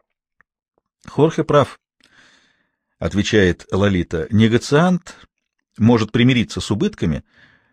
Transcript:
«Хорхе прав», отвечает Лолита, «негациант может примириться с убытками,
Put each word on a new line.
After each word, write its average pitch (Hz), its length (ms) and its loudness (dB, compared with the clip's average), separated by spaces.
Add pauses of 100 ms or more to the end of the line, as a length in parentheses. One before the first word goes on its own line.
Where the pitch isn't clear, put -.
(1080)
«Хорхе 160 360 -2
прав», - 360 0 (1200)
отвечает 92 720 0
Лолита, 92 580 -2
«негациант 139 840 0 (600)
может 110 340 2
примириться 117 500 0
с - 80 -12
убытками, 107 540 -4 (500)